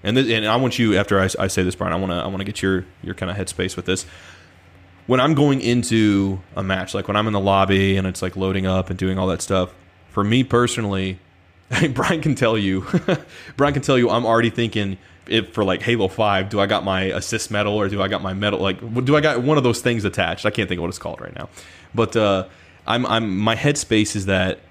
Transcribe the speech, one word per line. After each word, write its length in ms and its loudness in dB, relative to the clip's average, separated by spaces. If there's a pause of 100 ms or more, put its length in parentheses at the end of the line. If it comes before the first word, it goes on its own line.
and 140 0
th-, 140 2
and 160 0
I 80 4
want 240 0
you, 180 4
after 220 4
I, 180 4
I 100 0
say 140 0
this, 140 0
Brian, 180 -4
I 40 -2
wanna, 260 -2
I 40 -4
wanna 180 -6
get 180 -8
your, 220 2 (180)
your 100 -8
kinda 220 -6
headspace 400 -6
with 100 -10
this. 200 -2 (1000)
When 120 4
I'm 140 4
going 280 4
into 800 2 (160)
a 80 -4
match, 300 -4
like, 140 -4
when 100 -2
I'm 100 0
in 60 -2
the 60 0
lobby 580 4
and 100 0
it's, 140 -6
like, 140 -6
loading 300 -2
up 240 0
and 80 -6
doing 220 -2
all 80 0
that 140 -2
stuff, 320 -2 (360)
for 140 -2
me 200 2
personally, 760 -2 (320)
<laughs> 420 -2
Brian 280 -2
can 140 0
tell 220 0
you, 280 -2 (360)
<laughs> 360 -18
Brian 160 2
can 100 -2
tell 140 2
you, 120 4
I'm 160 0
already 260 4
thinking, 460 -2 (300)
if 260 0
for, 100 0
like, 180 0
Halo 260 0
five, 420 0
do 100 -2
I 80 4
got 160 0
my 220 0
assist 460 -4
medal 220 -2
or 160 0
do 140 -2
I 40 0
got 140 -4
my 120 -6
medal? 260 -2
Like, 220 -2
w-, 200 -4
do 140 2
I 60 4
got 220 0
one 140 4
of 60 2
those 180 2
things 240 0
attached? 400 -2
I 60 2
can't 180 -4
think 100 -4
of 40 -4
what 60 -4
it's 100 -10
called 220 -10
right 140 -14
now. 140 -12 (460)
But, 200 0
uh, 320 2 (380)
I'm, 220 -2
I'm, 300 -2
my 180 0
headspace 600 0
is 120 -4
that 320 0 (120)